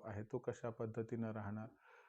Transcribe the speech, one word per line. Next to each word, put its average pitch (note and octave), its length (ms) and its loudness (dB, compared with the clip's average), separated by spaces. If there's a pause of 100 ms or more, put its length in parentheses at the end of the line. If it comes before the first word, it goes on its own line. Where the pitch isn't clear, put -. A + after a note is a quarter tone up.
आहे G#2 180 0
तो B2 160 2
कशा A#2+ 320 0
पद्धतीनं A2+ 640 2
राहणार G#2+ 360 -2 (400)